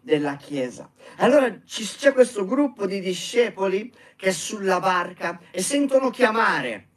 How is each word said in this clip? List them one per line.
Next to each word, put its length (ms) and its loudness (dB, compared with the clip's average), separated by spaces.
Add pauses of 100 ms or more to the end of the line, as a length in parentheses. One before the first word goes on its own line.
della 360 -2
Chiesa. 520 -10 (280)
Allora 480 4
ci, 200 -10
c'è 280 2
questo 340 2
gruppo 400 -2
di 140 -4
discepoli 920 -2 (220)
che 140 -2
è 40 2
sulla 460 -2
barca 640 -2 (100)
e 100 -6
sentono 500 2
chiamare 760 0 (100)